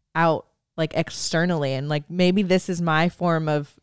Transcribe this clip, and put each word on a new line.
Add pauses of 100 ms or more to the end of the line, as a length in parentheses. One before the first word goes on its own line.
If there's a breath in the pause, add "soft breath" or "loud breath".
(140)
out (340)
like,
externally.
And,
like,
maybe
this
is
my
form
of, (100)